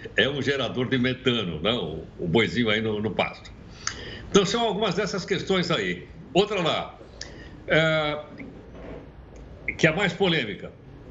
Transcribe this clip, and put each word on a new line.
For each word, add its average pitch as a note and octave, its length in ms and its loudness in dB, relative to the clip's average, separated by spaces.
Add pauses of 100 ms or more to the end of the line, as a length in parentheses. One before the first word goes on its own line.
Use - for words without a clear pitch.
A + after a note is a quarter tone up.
(160)
é G#2+ 120 6
um C#3+ 140 0
gerador B2+ 460 0
de C3 100 2
metano, A#2+ 600 2
né? G2+ 120 2
O, D#2+ 320 -4 (140)
o - 100 -4
boizinho A2+ 400 4
aí G#2+ 120 4
no, G#2+ 200 0
no G#2+ 120 0
pasto. - 380 -2 (760)
Então, G3 160 6
são A#3 160 0
algumas G#3 360 0
dessas G3 280 -2
questões F3+ 460 0
aí. F#2+ 360 0 (280)
Outra G3+ 260 4
lá, A2 380 0 (680)
é... D#3 500 4 (1600)
que - 80 8
é D#3+ 40 8
a D#3 60 2
mais F#3+ 160 2
polêmica. C#3+ 600 0 (380)